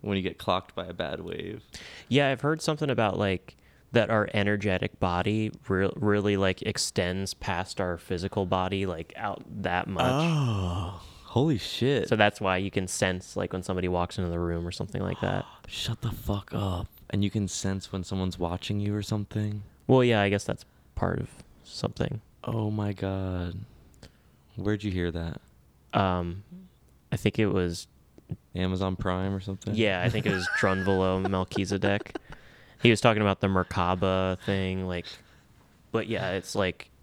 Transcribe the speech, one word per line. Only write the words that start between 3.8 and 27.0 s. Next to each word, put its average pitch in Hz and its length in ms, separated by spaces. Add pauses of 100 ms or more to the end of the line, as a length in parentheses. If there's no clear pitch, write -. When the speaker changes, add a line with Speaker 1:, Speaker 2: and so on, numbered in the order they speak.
Speaker 2:
that 113 180
our 110 240
energetic 101 680
body 98 520 (160)
re-, 95 280
really, 104 420
like, 95 260
extends 95 720
past - 480
our 90 160
physical 95 480
body, 92 400
like, 82 300
out - 280 (200)
that 90 240
much. 98 180
Speaker 1:
Oh, 113 960 (240)
holy 139 320
shit. 123 520
Speaker 2:
So 113 60
that's 104 260
why 95 160
you 98 140
can 92 160
sense, 92 500
like, 95 160
when 92 100
somebody 92 240
walks 87 300
into 90 120
the 85 100
room 85 280
or 85 40
something - 300
like 92 200
that. 95 240 (100)
Speaker 1:
<gasps> - 120
Shut - 340
the 113 100
fuck - 420
up. 95 340 (240)
And 101 120
you 101 60
can 101 180
sense 95 440
when 95 120
someone's 92 360
watching 90 400
you 104 160
or 104 80
something? 104 580 (240)
Speaker 2:
Well, 131 180
yeah, 117 180
I 101 80
guess 98 140
that's - 220 (300)
part 90 240
of - 100 (340)
something. - 580 (260)
Speaker 1:
Oh 107 240
my 104 220
God. 92 600 (1000)
Where'd 101 280
you 104 80
hear 87 200
that? 82 300 (520)
Speaker 2:
Um, 90 500 (680)